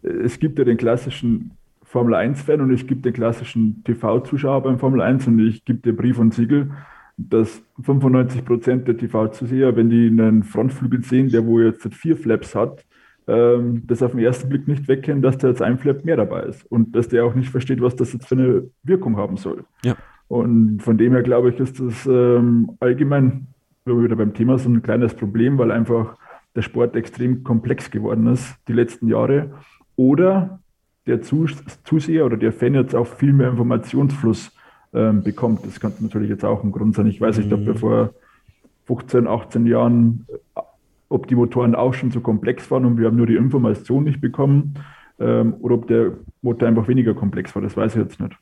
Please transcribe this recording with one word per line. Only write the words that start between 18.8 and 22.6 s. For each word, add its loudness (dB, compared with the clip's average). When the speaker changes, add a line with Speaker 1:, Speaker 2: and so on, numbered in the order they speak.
Speaker 1:
Wirkung 0
haben -4
soll. -8
Speaker 2:
Ja. 0
Speaker 1:
Und 2
von 2
dem 4
her, 4
glaube 2
ich, -6
ist -4
das, -8
ähm, 4